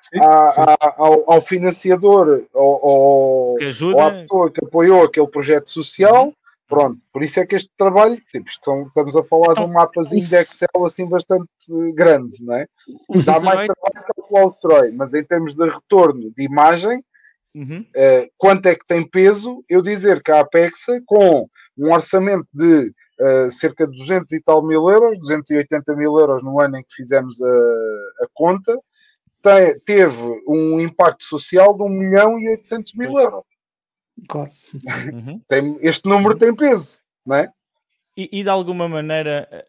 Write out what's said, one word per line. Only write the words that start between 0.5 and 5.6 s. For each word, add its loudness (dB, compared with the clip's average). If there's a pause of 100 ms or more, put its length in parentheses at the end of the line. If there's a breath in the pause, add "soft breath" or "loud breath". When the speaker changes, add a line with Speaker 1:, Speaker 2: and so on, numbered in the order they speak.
Speaker 1:
sim. 0
Speaker 2:
há, 2
ao, 4
ao 6
financiador, 2 (100)
ou, 2
ou, 2
Speaker 3:
Que -6
ajuda. -4
Speaker 2:
ou 4
à -2
pessoa -2
que -10
apoiou 4
aquele 0
projeto -4